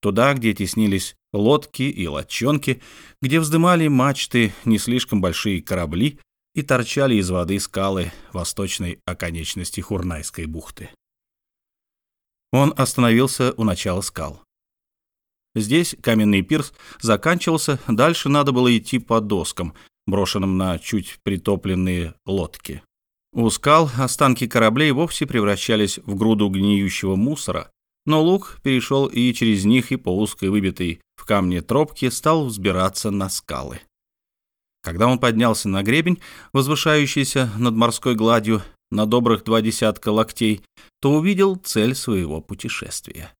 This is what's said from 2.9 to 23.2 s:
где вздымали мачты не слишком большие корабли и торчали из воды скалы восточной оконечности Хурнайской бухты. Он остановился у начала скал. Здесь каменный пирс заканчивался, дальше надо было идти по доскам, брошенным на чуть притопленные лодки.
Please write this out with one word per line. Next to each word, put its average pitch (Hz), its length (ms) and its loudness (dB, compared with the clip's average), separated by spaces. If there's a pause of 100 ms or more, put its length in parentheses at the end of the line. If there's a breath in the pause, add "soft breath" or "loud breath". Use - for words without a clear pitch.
где 135 180 2
вздымали 165 480 2
мачты 131 680 2 (100)
не 110 140 4
слишком 120 420 -2
большие 92 420 -2
корабли 87 580 -2 (340)
и 151 80 -4
торчали 131 520 0
из 95 160 2
воды 90 280 -2
скалы 95 540 -4 (200 loud breath)
восточной 90 760 -6
оконечности 85 760 -8
Хурнайской 87 680 -6
бухты. - 440 -14 (1600)
Он 139 240 4
остановился 123 800 2
у 113 80 -2
начала 92 380 -2
скал. - 400 -10 (1120)
Здесь 127 440 0
каменный 107 420 4
пирс 151 300 -2 (280 loud breath)
заканчивался, 151 880 0
дальше 139 400 2
надо 143 240 2
было 123 240 4
идти 120 220 -2
по 113 220 0
доскам, 92 540 -4 (320 soft breath)
брошенным 95 520 0
на 92 200 -2
чуть - 460 -6
притопленные 92 880 -2 (120)
лодки. 82 560 -6 (540)